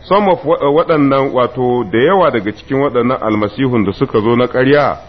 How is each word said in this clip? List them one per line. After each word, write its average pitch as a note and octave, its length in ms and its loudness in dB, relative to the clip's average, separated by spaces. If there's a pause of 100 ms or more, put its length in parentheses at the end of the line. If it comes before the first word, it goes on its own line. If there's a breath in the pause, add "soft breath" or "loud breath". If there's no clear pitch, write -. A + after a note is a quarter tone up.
Some G3 240 0
of F3+ 160 0
wa-, D#3 140 0
waɗannan, C#3+ 720 0
wato, B2 600 -2
da A2+ 60 2
yawa E3 340 2
daga G#2+ 200 -2
cikin - 300 -6
waɗannan B2 400 0
almasihun A2 640 0
da G2 60 -2
suka - 280 -2
zo A2+ 140 0
na B2 140 0
ƙarya C3 500 2 (100)